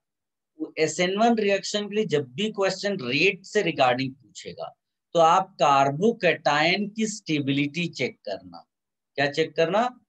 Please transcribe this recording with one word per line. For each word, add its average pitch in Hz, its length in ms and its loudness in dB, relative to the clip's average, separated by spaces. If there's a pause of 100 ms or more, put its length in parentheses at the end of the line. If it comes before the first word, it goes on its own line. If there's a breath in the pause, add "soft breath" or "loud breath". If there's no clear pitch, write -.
(600)
वो 156 180 -10
एस 156 220 0
एन 185 180 0
one 233 200 4
reaction 202 520 -2
के 202 60 -8
लिए 214 100 0
जब 143 280 -2
भी 208 180 -4
question 196 500 -2
rate 151 420 0
से - 180 -2
regarding 135 540 0
पूछेगा, - 600 -16 (380)
तो 170 60 2
आप 170 340 4
कार्बोकैटायन 156 1400 2
की 214 180 -4
stability 143 800 -2
check 120 380 -6
करना। 90 400 -12 (500)
क्या 139 160 0
check 156 240 -2
करना? 185 320 2 (220)